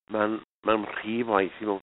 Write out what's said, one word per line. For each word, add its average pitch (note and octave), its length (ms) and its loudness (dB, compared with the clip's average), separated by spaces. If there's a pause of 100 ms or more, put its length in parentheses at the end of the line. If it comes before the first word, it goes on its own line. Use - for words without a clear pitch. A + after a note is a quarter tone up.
(140)
ma'n, G#2+ 240 2 (300)
ma'n G#2+ 180 2 (100)
rhy A2 220 -4 (100)
waith F#2+ 320 2
i G#2+ 80 -4
mewn G2 140 -2